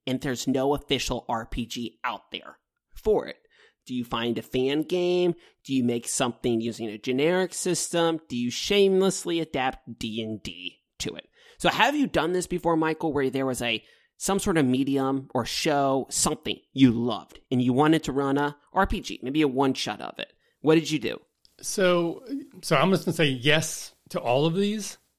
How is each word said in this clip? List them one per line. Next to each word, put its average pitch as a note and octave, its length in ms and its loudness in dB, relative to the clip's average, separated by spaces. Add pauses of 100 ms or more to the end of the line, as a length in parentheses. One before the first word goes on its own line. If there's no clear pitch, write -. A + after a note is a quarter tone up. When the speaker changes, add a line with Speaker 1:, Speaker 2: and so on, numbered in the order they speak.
Speaker 1:
and B2+ 140 -4
there's C3 280 -4
no C3+ 280 2
official C3 540 -4
R A#2 160 -4
P - 200 -6
G - 380 -10
out A2+ 280 -8
there - 260 -14 (360)
for G#3 320 0
it? - 120 -14 (500)
Do B2+ 80 -8
you B2 80 -4
find A#2 340 -2
a A2+ 60 -6
fan C3+ 380 0
game? F3+ 520 2 (300)
Do C3+ 100 -4
you C3 100 2
make A#2+ 240 -2
something A#2+ 520 -2
using A2+ 300 -4
a G#2+ 80 -10
generic E3 560 0
system? E3 760 0
Do B2+ 80 -8
you A#2+ 160 -2
shamelessly F#3+ 880 2
adapt C3 580 -4
D A2 240 -6
and A2 220 -8
D F2+ 380 -14 (180)
to - 160 -6
it? - 120 -16 (300)
So - 120 2
have B3+ 260 2
you C#4 100 2
done E3 280 0
this F3+ 140 -2
before, E3+ 280 0
Michael, D#3 380 0
where C3+ 160 0
there C3+ 160 -2
was B2+ 160 -2
a, A#2 220 -2 (340)
some G3 220 0
sort F#3+ 180 0
of C#3+ 80 4
medium C3+ 680 0
or A#2 120 0
show, C#3 640 0
something - 480 -2 (160)
you C3 180 8
loved, A2+ 480 -4 (100)
and B2+ 120 2
you B2 120 2
wanted D#3 300 4
to C#3+ 80 -6
run C#3 260 0
a C#3+ 200 -2 (160)
R F#3+ 120 2
P G3+ 140 -2
G, - 240 -10
maybe C#3 180 2
a D3+ 60 6
one-shot C3 540 0
of - 180 -10
it? - 140 -10 (280)
What D#3 140 6
did D3+ 160 2
you D3+ 80 0
do? - 200 -4 (420)
Speaker 2:
So, F3 600 0 (380)
so - 140 2
I'm E3 160 6
just - 140 2
gonna E3 100 0
say D#3 120 2
yes D3 680 0 (160)
to F3+ 100 -6
all C3 260 2
of E3 100 0
these, G3+ 420 -2 (220)